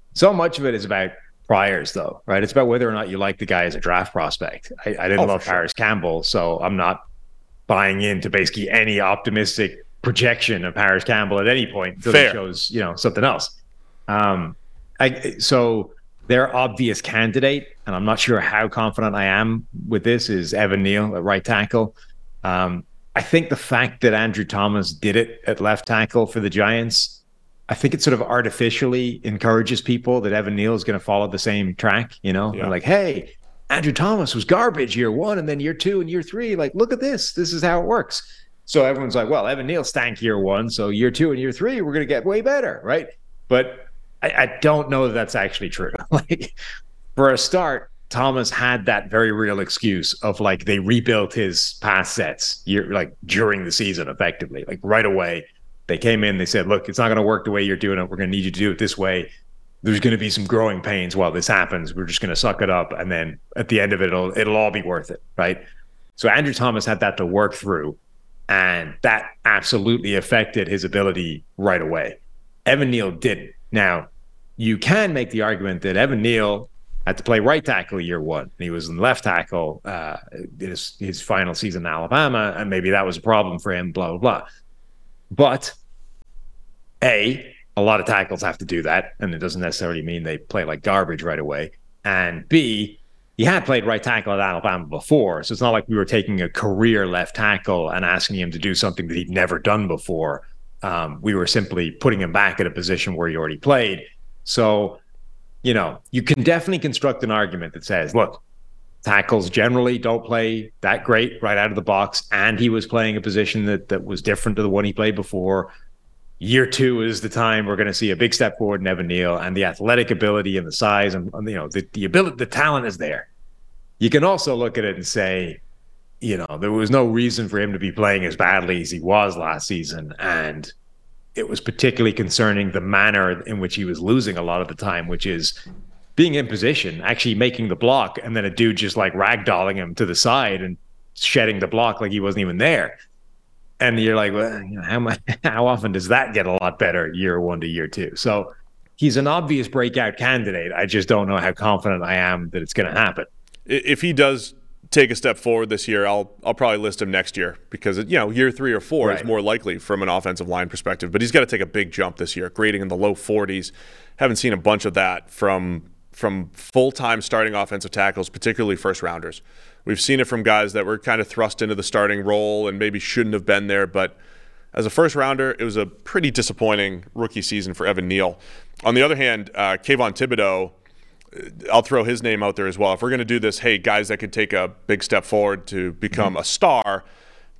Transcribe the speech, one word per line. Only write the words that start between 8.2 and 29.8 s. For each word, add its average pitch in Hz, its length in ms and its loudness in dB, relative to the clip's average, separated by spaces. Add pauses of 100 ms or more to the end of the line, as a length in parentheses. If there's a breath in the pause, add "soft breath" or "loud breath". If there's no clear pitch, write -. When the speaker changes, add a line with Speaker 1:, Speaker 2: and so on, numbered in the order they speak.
Speaker 1:
basically 98 400 0
any 110 320 4
optimistic 101 840 0 (160)
projection 117 640 0
of 87 80 -6
Paris 98 300 4
Campbell 104 360 2
at 101 80 2
any 123 180 4
point 92 300 -6
until 117 160 -2
Speaker 2:
Fair. 143 160 8
Speaker 1:
he 98 60 0
shows, 95 360 -6
you 117 100 -2
know, 85 160 -2
something 110 280 0
else. - 340 0 (480)
Um, 98 480 0 (460)
I, 127 380 0
so 117 560 2 (320)
their 123 280 4
obvious 123 460 0
candidate, 127 680 0 (180)
and 95 100 -4
I'm 95 80 -2
not 107 140 4
sure 117 200 2
how 107 300 2
confident 110 480 0
I 98 80 0
am 110 420 2 (220)
with 107 160 0
this, 117 240 2
is 90 240 -2
Evan 98 300 2
Neal 101 340 2
at 87 60 -4
right 98 200 2
tackle. 110 540 0 (480 soft breath)
Um, 90 400 -2 (320)
I - 60 0
think 165 260 2
the 135 80 -2
fact - 460 0
that 117 100 6
Andrew 107 320 0
Thomas 101 480 0
did 101 240 0
it 117 300 0
at 104 140 0
left 104 260 0
tackle 110 400 2
for 113 140 -4
the 101 100 -2
Giants, 113 720 0 (480)
I - 40 -2
think 135 200 0
it 131 80 -4
sort 139 100 4
of 113 80 2
artificially 120 1040 0
encourages 113 560 2